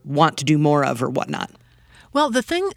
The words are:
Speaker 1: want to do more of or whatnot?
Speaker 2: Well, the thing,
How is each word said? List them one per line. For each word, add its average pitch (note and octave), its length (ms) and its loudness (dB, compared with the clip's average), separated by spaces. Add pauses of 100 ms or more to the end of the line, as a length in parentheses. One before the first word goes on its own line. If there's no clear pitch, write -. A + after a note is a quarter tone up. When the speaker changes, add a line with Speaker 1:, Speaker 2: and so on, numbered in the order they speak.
Speaker 1:
want D3 340 2
to - 80 -6
do D3+ 120 4
more D3 280 2
of B2+ 160 -4
or B2+ 80 -2
whatnot? - 400 -6 (600)
Speaker 2:
Well, C#4+ 180 2
the A#3+ 120 0
thing, F4+ 360 -2